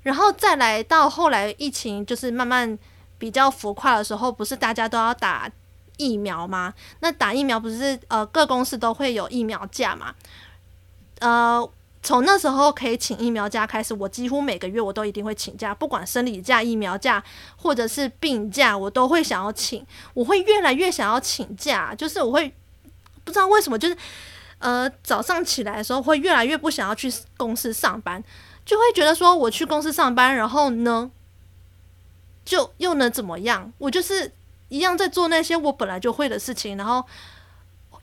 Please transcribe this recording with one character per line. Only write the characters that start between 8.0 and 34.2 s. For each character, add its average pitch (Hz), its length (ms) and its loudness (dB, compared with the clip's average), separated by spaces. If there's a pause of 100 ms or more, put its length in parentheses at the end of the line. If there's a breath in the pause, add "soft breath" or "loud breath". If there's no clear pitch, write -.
呃， 220 160 0
各 302 220 2
公 254 180 0
司 262 140 -6
都 226 160 -2
会 269 180 -2
有 202 160 -4
疫 240 160 -4
苗 208 260 -6
假 - 240 -2
嘛？ - 200 -12 (1040 loud breath)
呃， 233 500 4 (360)
从 254 200 4
那 392 120 6
时 349 120 2
候 269 220 4
可 254 180 -2
以 233 80 -2
请 240 220 -6
疫 233 120 -2
苗 208 180 -2
假 220 180 -2
开 220 160 -4
始， 220 120 -8
我 196 140 -4
几 240 200 -6
乎 277 120 -2
每 247 180 -4
个 180 80 -8
月 202 140 -4
我 196 120 -2
都 214 120 -6
一 208 60 -6
定 202 140 -8
会 214 100 -6
请 202 220 -10
假， 208 160 -6
不 302 140 -6
管 202 200 -4
生 247 200 -2
理 208 160 -6
假、 233 200 4
疫 233 120 -2
苗 196 240 -4
假 214 240 0 (340 loud breath)
或 330 180 0
者 226 120 -2
是 269 220 -4 (120)
病 233 300 -2
假， 226 260 2
我 196 140 -6
都 254 180 2
会 320 140 4
想 190 220 -4
要 214 80 -4
请， - 320 -8 (300 loud breath)
我 240 100 -2
会 370 180 4
越 415 200 4
来 285 100 4
越 349 180 2
想 220 220 0
要 247 60 2
请 220 380 -6
假， 208 380 -2
就 302 140 -4
是 359 140 -4
我 240 100 0
会 294 200 2 (720)
不 - 60 -14
知 - 80 -2
道 381 80 6
为 415 140 6
什 294 100 0
么， 226 80 -2
就 320 100 0
是， 359 80 -2 (640 loud breath)
呃， 247 320 -2 (140)
早 220 180 0
上 349 220 -2
起 - 180 -4
来 208 140 -6
的 214 80 -6
时 - 80 -6
候 262 100 -2
会 302 160 4
越 339 140 2
来 240 120 4
越 302 140 0
不 320 100 -4
想 247 200 -2
要 214 60 -2
去 247 180 -4 (240)
公 233 180 -4
司 233 180 -4
上 - 280 -2
班， 180 200 -8 (460 loud breath)
就 415 100 2
会 440 60 4 (100)
觉 - 120 2
得 311 100 6
说 359 220 8
我 262 120 2
去 226 160 -2
公 302 160 0
司 302 120 -2
上 269 200 2
班， 254 220 4
然 226 140 0
后 277 220 2
呢， 233 380 0 (1400)
就 349 340 0
又 349 160 0
能 247 180 2
怎 240 120 -6
么 175 160 -10
样？ 208 380 -2
我 277 100 -4
就 349 140 0
是 370 300 -4 (380)